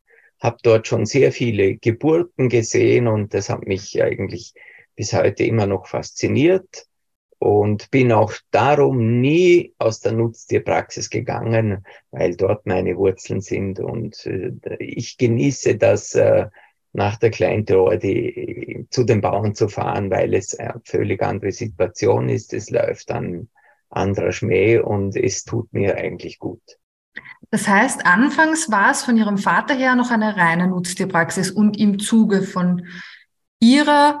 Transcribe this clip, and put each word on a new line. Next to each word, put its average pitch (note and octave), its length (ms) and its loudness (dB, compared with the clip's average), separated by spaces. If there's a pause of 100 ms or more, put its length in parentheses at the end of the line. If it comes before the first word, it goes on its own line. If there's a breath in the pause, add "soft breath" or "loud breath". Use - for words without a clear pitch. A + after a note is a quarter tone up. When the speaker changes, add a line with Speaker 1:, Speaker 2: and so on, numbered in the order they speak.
(380 soft breath)
Speaker 1:
Hab - 240 -4
dort A2 240 4
schon A2+ 180 -2
sehr C3 280 2
viele G#2 460 0
Geburten C#3+ 720 0
gesehen A#2 600 2
und G#2+ 260 -2
das G2 160 -4
hat - 160 -6
mich F#2+ 340 -4
eigentlich - 540 -4 (400 loud breath)
bis - 200 -6
heute - 280 0
immer A2+ 240 0
noch G2 220 -4
fasziniert. - 960 -2 (540)
Und G#2 500 0
bin B2+ 200 2
auch G#2+ 220 2 (200)
darum B2+ 680 2
nie F3 560 2
aus A2 240 -2
der G#2 120 -2
Nutztierpraxis A2 1000 -4
gegangen, G#2+ 720 -2 (260 loud breath)
weil - 260 -4
dort G2 280 -2
meine F#2 320 -2
Wurzeln G2 460 -2
sind. G2 380 -6
Und, - 440 -8
äh, F#2 280 -6 (260)
ich - 400 -10
genieße B2+ 580 0
das, - 380 2
äh, G#2+ 320 4 (480 soft breath)
nach G2+ 220 -2
der - 140 2
Kleintierordi - 1600 -2
zu B2 160 -2
den G#2+ 160 2
Bauern G2+ 340 -2
zu G#2 140 0
fahren, F#2+ 420 -4
weil F#2+ 220 0
es - 260 -4
eine G#2 260 -10
völlig G2+ 380 -4
andere G2 300 -4
Situation A2 800 -2
ist. A2 240 -6
Es G#2 160 -10
läuft - 400 -4
ein F2 400 -8 (400 soft breath)
anderer F#2+ 420 -2
Schmäh F#2+ 460 2
und G2 360 -2
es - 300 -2
tut A2+ 260 -6
mir G2 260 -2
eigentlich F2+ 420 -10
gut. - 240 -12 (880 loud breath)
Speaker 2:
Das G#3 180 -2
heißt, G#3 380 2
anfangs D4+ 640 2
war G#3+ 220 4
es C#4 100 -4
von A#3 160 2
Ihrem G#3 180 2
Vater G3+ 380 0
her B3+ 220 2
noch B3 140 0
eine G#3+ 240 0
reine F3 340 2
Nutztierpraxis F3+ 800 -2
und G#3 280 2
im G#3 200 2
Zuge G3+ 440 2
von F3+ 440 -2 (760 loud breath)
Ihrer D4 600 4